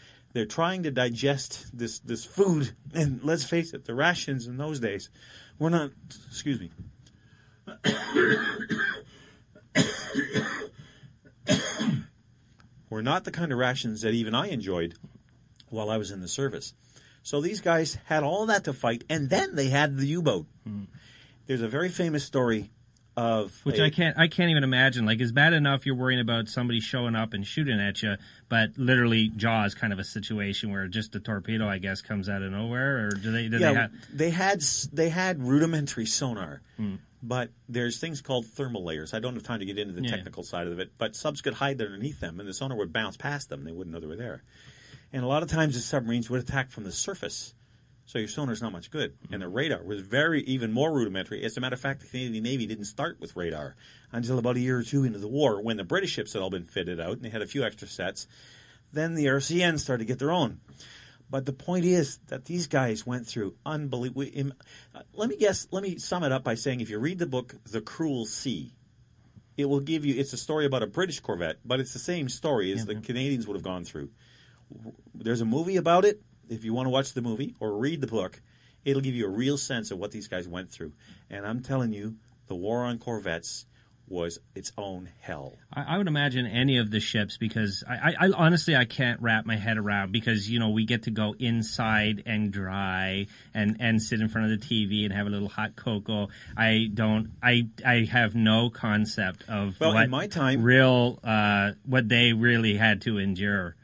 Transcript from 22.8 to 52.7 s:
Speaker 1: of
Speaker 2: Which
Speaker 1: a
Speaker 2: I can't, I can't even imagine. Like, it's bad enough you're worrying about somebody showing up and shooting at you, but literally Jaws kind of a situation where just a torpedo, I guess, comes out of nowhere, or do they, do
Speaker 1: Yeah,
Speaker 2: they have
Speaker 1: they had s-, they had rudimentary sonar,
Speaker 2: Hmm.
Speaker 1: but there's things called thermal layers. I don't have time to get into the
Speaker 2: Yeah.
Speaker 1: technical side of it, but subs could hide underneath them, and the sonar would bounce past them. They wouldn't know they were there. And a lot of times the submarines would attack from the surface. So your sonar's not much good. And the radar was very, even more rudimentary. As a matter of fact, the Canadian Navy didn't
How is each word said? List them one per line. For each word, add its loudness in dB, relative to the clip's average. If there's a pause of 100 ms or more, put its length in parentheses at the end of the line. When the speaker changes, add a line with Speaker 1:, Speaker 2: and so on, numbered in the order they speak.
Speaker 1:
of 0 (100)
Speaker 2:
Which 0
Speaker 1:
a 6
Speaker 2:
I 4
can't, 0
I 8
can't 2
even 4
imagine. 4
Like, 4
it's 0
bad 8
enough 4
you're 0
worrying 2
about 0
somebody -2
showing -2
up -2
and -4
shooting 0
at -2
you, 0 (340)
but 4
literally 4
Jaws 2
kind -2
of -4
a -4
situation -4
where -4
just -4
a -8
torpedo, -2
I 0
guess, -4
comes -4
out -2
of -4
nowhere, -2
or 0
do -4
they, 0
do 2
Speaker 1:
Yeah, 6
Speaker 2:
they 6
have 2 (220)
Speaker 1:
they 2
had 2
s-, -2
they 2
had 0
rudimentary 2
sonar, -4 (160)
Speaker 2:
Hmm. -4 (260)
Speaker 1:
but -2 (200)
there's -2
things -6
called -2
thermal -6
layers. -6
I -4
don't -4
have -10
time -4
to -8
get -8
into -4
the -6
Speaker 2:
Yeah. -2
Speaker 1:
technical -10
side -6
of -6
it, -8
but -4
subs -6
could -4
hide -2
underneath -8
them, -8
and -12
the -10
sonar -6
would -4
bounce -4
past -6
them. -10
They -10
wouldn't -10
know -10
they -10
were -10
there. -10 (720)
And -4
a -2
lot 2
of -6
times 2
the -4
submarines -2
would 0
attack -4
from -12
the -10
surface. -8 (520)
So -8
your -2
sonar's -4
not -6
much -14
good. -4 (160)
And -8
the -8
radar -2
was -6
very, 2
even -2
more 2
rudimentary. -2
As -4
a -4
matter -4
of -6
fact, -4
the -20
Canadian -6
Navy -2
didn't -8